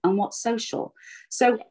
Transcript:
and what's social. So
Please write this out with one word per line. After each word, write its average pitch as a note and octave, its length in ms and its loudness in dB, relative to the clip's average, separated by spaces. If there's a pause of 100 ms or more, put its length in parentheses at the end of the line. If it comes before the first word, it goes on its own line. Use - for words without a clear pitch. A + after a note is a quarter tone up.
and F#3+ 140 4
what's - 240 -4
social. - 520 -4 (360)
So B3 300 4 (100)